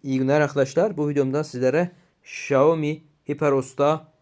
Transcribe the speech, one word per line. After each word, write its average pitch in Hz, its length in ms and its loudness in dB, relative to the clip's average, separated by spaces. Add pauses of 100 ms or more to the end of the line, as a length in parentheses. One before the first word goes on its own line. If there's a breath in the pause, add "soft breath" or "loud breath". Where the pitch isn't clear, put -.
İyi 131 140 -2
günler 135 220 2
arkadaşlar. 143 560 0
Bu 147 120 -2
videomda 143 340 0
sizlere 143 480 0 (320 soft breath)
Xiaomi 151 800 0 (260)
HyperOS'ta 143 840 0 (100)